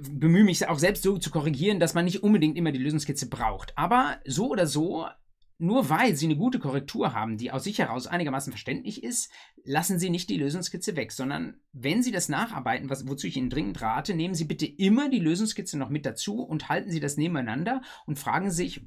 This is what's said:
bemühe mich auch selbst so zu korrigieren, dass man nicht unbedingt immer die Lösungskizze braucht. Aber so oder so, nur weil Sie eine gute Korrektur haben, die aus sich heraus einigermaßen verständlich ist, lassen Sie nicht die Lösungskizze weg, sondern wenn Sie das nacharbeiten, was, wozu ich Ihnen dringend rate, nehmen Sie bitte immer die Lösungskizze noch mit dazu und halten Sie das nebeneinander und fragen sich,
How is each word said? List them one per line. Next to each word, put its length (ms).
bemühe 360
mich 240
auch 100
selbst 240
so 160
zu 140
korrigieren, 480
dass 140
man 100
nicht 180
unbedingt 340
immer 140
die 80
Lösungskizze 500
braucht. 480
Aber 480
so 260
oder 180
so, 400
nur 320
weil 280
Sie 100
eine 100
gute 220
Korrektur 560
haben, 240
die 140
aus 100
sich 160
heraus 300
einigermaßen 440
verständlich 520
ist, 260
lassen 380
Sie 100
nicht 180
die 80
Lösungskizze 600
weg, 160
sondern 480
wenn 300
Sie 80
das 180
nacharbeiten, 640
was, 160
wozu 220
ich 80
Ihnen 140
dringend 300
rate, 340
nehmen 200
Sie 120
bitte 200
immer 420
die 120
Lösungskizze 580
noch 120
mit 160
dazu 340
und 280
halten 220
Sie 80
das 180
nebeneinander 680
und 140
fragen 320
sich, 360